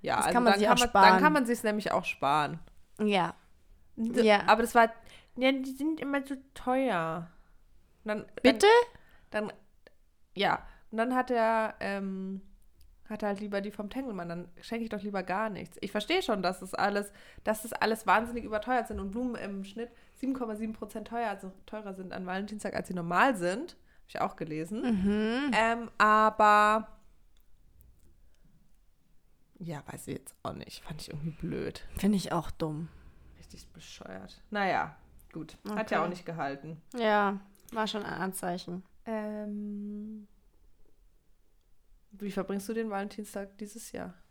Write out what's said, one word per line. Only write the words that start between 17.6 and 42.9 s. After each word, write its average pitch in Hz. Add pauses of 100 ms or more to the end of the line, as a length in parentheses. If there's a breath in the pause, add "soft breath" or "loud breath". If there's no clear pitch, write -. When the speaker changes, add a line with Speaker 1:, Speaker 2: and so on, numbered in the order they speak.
Speaker 1:
das 226
alles 220
wahnsinnig 226
überteuert 220
sind 208
und 196
Blumen 240
im 196
Schnitt 226 (240 soft breath)
sieben 262
Komma 233
sieben 220
Prozent 214
teuer, 233
also 196 (160)
teurer 208
sind 185
an 190
Valentinstag, 202
als 190
sie 185
normal 180
sind. 196
Hab -
ich -
auch -
gelesen. 165
Speaker 2:
Mhm. 220
Speaker 1:
Ähm, 226
aber 214 (2750)
ja, 160
weiß -
ich -
jetzt -
auch -
nicht. -
Fand 151
ich -
irgendwie 156
blöd. - (100)
Speaker 2:
Finde 202
ich 175
auch 170
dumm. 156 (500 soft breath)
Speaker 1:
Richtig -
bescheuert. - (100)
Naja, 180 (360)
gut. 160 (100)
Hat 214
ja 185
Speaker 2:
Okay. 160
Speaker 1:
auch -
nicht 180
gehalten. 156 (160)
Speaker 2:
Ja, 208 (340)
war 220
schon 208
ein -
Anzeichen. 180 (220)
Speaker 1:
Ähm, 208 (1900)
wie 202
verbringst 196
du 233
den 226